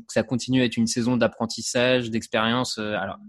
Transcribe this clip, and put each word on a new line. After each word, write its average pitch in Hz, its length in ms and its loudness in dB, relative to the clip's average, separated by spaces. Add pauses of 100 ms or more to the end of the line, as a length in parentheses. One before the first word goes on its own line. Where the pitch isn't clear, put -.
ça 113 160 0
continue 127 400 0
à - 40 4
être 117 100 -4
une 113 100 2
saison 120 300 0
d'apprentissage, 117 960 0
d'expérience, 113 680 0
euh, 107 160 -4
alors, 95 220 -4 (120)